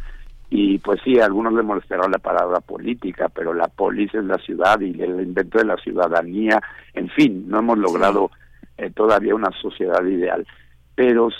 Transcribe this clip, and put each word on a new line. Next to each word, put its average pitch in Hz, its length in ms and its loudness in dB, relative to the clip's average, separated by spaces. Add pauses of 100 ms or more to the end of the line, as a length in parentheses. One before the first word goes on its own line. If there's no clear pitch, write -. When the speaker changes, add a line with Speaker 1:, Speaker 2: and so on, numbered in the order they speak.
(480)
Speaker 1:
Y 101 300 2
pues 101 260 -2
sí, 131 140 4
a 110 80 6
algunos 110 260 0
les 113 120 2
molestará 98 440 -2
la 95 100 0
palabra 90 420 0
política, 92 680 -6
pero 85 240 -6
la 85 160 -2
polis 98 460 -4
es 110 100 -2
la 95 140 -2
ciudad 95 420 0
y 92 220 -6
el 90 180 -4
invento 90 380 -2
de 110 80 4
la 95 100 -2
ciudadanía, 90 840 0 (320)
en 92 160 -6
fin, 98 380 2
no 104 100 -2
hemos 117 180 2
logrado, 95 540 2 (300)
Speaker 2:
Sí. - 60 -20 (120)
Speaker 1:
eh, 101 120 -8
todavía 104 440 2
una 107 160 0 (100)
sociedad 90 440 -2
ideal. 90 420 -2 (480)
Pero 117 340 4 (120)